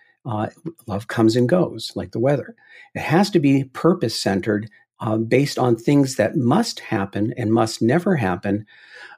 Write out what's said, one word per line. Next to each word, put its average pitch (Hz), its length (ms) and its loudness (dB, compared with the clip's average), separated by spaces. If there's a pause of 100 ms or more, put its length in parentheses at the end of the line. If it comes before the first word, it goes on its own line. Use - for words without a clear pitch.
(260)
uh, 107 220 -4 (400)
love 101 200 -8
comes 113 280 2
and 123 120 2
goes 160 480 -2
like - 160 -10
the 117 80 -6
weather. 131 360 -2 (380)
It - 80 -8
has 190 300 2
to 190 80 2
be 139 260 4
purpose-centered, 110 1040 0 (300)
uh, 110 180 -2
based 123 400 0
on 123 180 2
things 139 400 2
that - 220 0
must 147 420 2
happen 104 580 -4
and 110 140 -2
must 113 300 0
never 165 360 2
happen. 101 480 -2 (520)